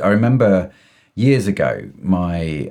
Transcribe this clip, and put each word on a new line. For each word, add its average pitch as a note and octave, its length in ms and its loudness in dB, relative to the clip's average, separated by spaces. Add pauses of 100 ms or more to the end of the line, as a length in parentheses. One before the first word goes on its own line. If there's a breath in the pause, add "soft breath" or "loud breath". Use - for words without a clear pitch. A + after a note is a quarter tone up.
I F#2+ 40 2
remember G#2+ 640 2 (440 soft breath)
years B2 320 2
ago, A#1 420 -2 (100)
my, E2+ 720 -2